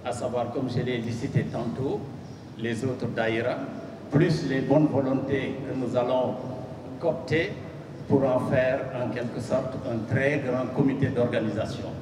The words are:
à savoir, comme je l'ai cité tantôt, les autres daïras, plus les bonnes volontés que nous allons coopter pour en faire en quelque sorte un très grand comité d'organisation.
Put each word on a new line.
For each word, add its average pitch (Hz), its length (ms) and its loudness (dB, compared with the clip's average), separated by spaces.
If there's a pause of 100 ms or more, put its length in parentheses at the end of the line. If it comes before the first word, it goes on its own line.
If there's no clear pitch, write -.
à 127 80 -4
savoir, 123 400 -2
comme 127 240 -2
je 113 60 2
l'ai 120 200 0 (100)
cité - 400 0
tantôt, - 480 -2 (580)
les 117 260 -2
autres 127 220 -2 (100)
daïras, 113 420 2 (540)
plus 151 380 4
les 135 120 2
bonnes 143 260 6
volontés 135 680 0 (120)
que 127 100 -4
nous 123 180 -2
allons 127 380 2 (640)
coopter 165 520 0 (560)
pour 135 160 4
en 127 160 4 (100)
faire 131 300 4 (160)
en 123 180 -2
quelque 117 260 -4
sorte 131 360 -2 (100)
un 113 260 -2
très 139 280 2
grand 123 260 0 (100)
comité 135 340 4
d'organisation. 110 800 0 (120)